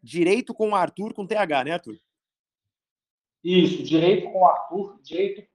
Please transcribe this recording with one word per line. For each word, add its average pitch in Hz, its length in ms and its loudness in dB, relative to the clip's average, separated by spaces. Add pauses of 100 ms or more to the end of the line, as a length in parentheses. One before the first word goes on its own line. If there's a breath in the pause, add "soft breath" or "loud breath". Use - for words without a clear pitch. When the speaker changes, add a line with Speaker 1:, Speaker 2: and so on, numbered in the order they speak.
Speaker 1:
Direito 175 500 0
com 214 200 -2
o - 20 -2
Arthur, 190 400 -4
com 202 120 -10
T 220 80 -6
H, 160 300 0
né, 147 80 -6
Arthur? 123 260 -10 (1400)
Speaker 2:
Isso, 170 400 2
Direito 170 480 2
com 185 100 -2
o 180 60 8
Arthur, - 560 -2
Direito 190 400 -6 (120)